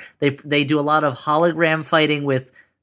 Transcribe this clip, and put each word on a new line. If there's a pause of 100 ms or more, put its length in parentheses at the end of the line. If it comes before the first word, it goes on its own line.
(180)
They,
they
do
a
lot
of
hologram
fighting
with (320)